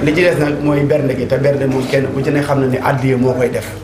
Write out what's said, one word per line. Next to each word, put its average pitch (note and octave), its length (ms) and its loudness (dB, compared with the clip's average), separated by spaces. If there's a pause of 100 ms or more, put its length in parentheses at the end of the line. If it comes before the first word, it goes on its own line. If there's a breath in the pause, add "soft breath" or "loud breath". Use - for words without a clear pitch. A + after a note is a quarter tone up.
Li D3+ 120 0
ci F3+ 60 2
des F3 180 4
nag D3 240 0
mooy D3 200 2
bernde C3+ 340 0
gi, B2 100 -2
te C3 100 0
bernde C3+ 300 0
moom C3 200 0
kenn C3+ 260 0
ku C3+ 80 -2
ci C#3+ 100 0
ne C#3+ 100 0
xam C#3+ 200 0
na C3 60 2
ni B2+ 100 0
addiya C3 400 0
moo B2+ 160 2
koy B2 160 0
def. G#2+ 180 -6 (160)